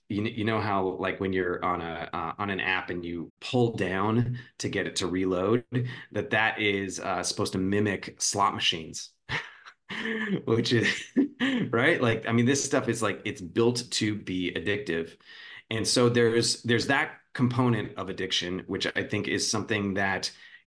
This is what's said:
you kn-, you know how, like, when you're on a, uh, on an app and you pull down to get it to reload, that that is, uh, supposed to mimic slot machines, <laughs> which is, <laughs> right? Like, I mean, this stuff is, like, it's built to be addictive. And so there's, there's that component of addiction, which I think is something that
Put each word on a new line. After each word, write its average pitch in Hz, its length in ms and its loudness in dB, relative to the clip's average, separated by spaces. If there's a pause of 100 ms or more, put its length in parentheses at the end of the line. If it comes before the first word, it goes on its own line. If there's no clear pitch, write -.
you 104 140 -2
kn-, 113 120 -4
you 107 80 -2
know 110 160 2
how, 98 400 0
like, 92 200 -2
when 95 120 0
you're 90 320 0
on 87 160 0
a, 80 320 -6
uh, 82 260 -4
on 101 120 -2
an 95 100 -2
app 92 300 -2
and 87 160 -6
you 85 340 -6
pull 120 360 2
down 107 600 2 (220)
to - 100 -4
get 92 180 -2
it - 100 -6
to 95 100 0
reload, 92 560 2 (480)
that - 200 -4
that 110 280 2
is, 98 400 0
uh, 90 240 -2
supposed - 300 -2
to 98 60 0
mimic 98 600 0
slot 101 360 2
machines, 82 560 -2 (180)
<laughs> - 1160 -6
which 117 280 2
is, 101 180 4 (480)
<laughs> 240 300 0
right? 131 320 2
Like, 113 260 2
I 113 40 0
mean, 117 160 4
this 139 160 2
stuff 127 260 0
is, 113 140 -2
like, 101 220 -2
it's 104 160 -6
built 117 500 2
to 107 240 0
be 90 400 -4
addictive. 82 600 -2 (540)
And 110 180 -2
so 123 220 4
there's, 117 540 4
there's 113 240 2
that 147 240 2 (220)
component 123 640 2
of 95 120 -6
addiction, 92 560 -2
which 95 300 -4
I 95 80 0
think 104 240 -2
is 95 200 0
something 101 480 0
that 98 360 -2 (360)